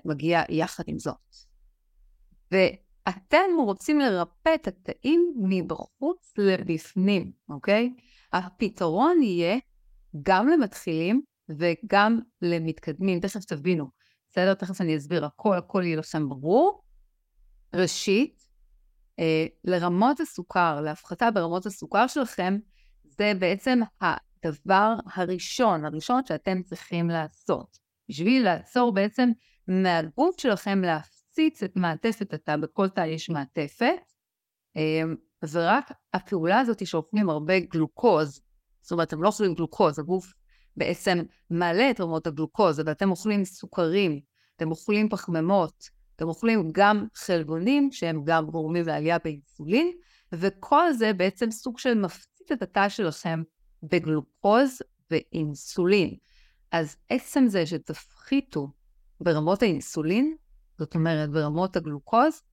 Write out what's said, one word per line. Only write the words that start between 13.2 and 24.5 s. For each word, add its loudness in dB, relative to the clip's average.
תבינו, -2
בסדר? 2
תכף -6
אני 0
אסביר -4
הכל, 0
הכל -2
יהיה -2
לכם -4
ברור. 2
ראשית, 0
אה, 0
לרמות 0
הסוכר, -2
להפחתה -2
ברמות -2
הסוכר 0
שלכם, -2
זה -2
בעצם 0
הדבר 0